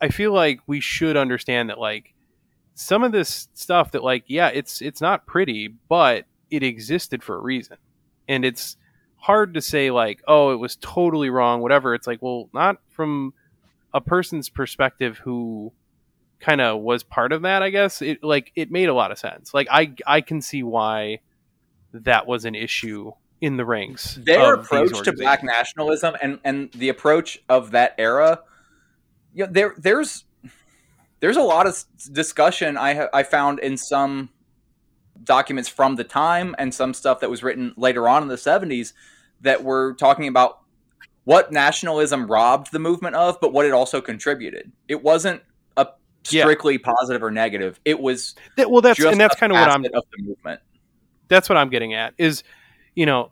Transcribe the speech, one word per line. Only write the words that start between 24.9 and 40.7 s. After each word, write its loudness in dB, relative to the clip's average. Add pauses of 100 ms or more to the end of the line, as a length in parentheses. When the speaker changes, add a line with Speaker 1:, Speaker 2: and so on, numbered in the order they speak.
Speaker 2:
to 0
black 0
Speaker 1:
organizations. -14
Speaker 2:
nationalism -2
and, -8
and -6
the -4
approach 0 (120)
of 2
that 2
era, 2 (920)
you -4
know, -10
there, 2
there's, -2 (960)
there's 2
a 4
lot 4
of 0
s-, -12 (260)
discussion 0
I 0
ha-, -4
I 2
found 0
in -4
some -4 (920)
documents 0
from 0
the -6
time -2
and -4
some -4
stuff -2
that -4
was -8
written -6
later 0
on 4
in -8
the -8
seventies -2 (480)
that 0
were -2
talking 2
about 2 (640)